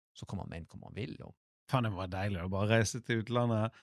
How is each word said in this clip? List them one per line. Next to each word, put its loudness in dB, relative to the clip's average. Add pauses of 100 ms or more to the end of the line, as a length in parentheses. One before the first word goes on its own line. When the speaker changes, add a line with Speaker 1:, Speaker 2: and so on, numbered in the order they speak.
(140)
Speaker 1:
så -12
kan -6
man -6
mene -8
hva -18
man -16
vil -6
om. -14 (380)
Speaker 2:
Faen, 4
det 0
må -4
være -6
deilig -2
å -2
bare 2
reise 4
til 0
utlandet, 2 (100)